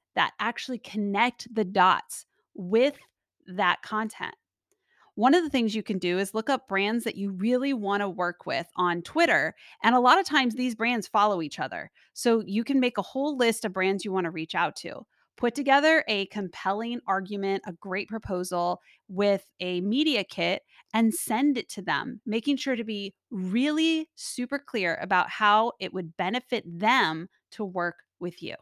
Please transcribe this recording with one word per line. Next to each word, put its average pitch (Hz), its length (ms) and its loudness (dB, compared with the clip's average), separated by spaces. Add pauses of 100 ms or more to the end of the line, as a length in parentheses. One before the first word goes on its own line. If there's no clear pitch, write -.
(140)
that 175 240 0
actually 233 400 -6
connect 208 720 -2
the 214 120 0
dots 185 600 2 (280)
with 226 400 2 (540)
that 185 340 0
content. - 540 -6 (800)
One 247 180 6
of 359 80 6
the 311 60 -2
things 226 260 0
you 220 80 -2
can 202 140 -4
do 180 220 0
is 196 160 -2
look 220 160 -2
up 262 180 -2
brands 208 360 0
that - 120 -6
you 196 140 -4
really 247 420 0
want 202 300 0
to 202 60 -2
work 175 360 -4
with 135 220 -4 (100)
on 175 240 0
Twitter. 190 540 2 (280)
And 233 120 6
a 254 40 6
lot 254 220 8
of 349 60 -2
times 262 280 2
these 247 200 -2
brands 226 340 -2
follow 208 320 2
each 151 180 -8
other. 95 320 -8 (220)
So 226 340 2
you 208 180 -2
can 269 160 2
make 247 180 0
a 196 40 -4
whole 277 320 -4
list 233 300 0
of 196 80 -4
brands 190 320 0
you 196 80 -4
want 185 120 0
to 165 60 -4
reach 160 240 -8
out 160 220 -2
to. - 300 -12 (320)
Put 233 160 0
together 285 520 4
a 196 200 -2
compelling 214 800 -6
argument, 196 600 -2
a 185 60 -10
great 190 360 -8
proposal 180 720 -4 (260)
with 196 340 2 (160)
a 180 220 -4
media 240 420 0
kit, 175 380 -2 (320)
and 226 220 4
send 254 420 0
it - 140 -8
to - 100 -10
them, 170 460 -4
making 233 320 0
sure 262 180 -2
to 226 80 -6
be 202 300 -8 (160)
really 302 840 0
super - 420 -8
clear 190 420 -2
about 185 300 2
how 214 500 4
it - 140 -8
would 170 240 -8
benefit 214 480 -4
them 170 640 0 (220)
to 214 120 -6
work 175 320 -4 (240)
with 175 220 -8
you. - 180 -10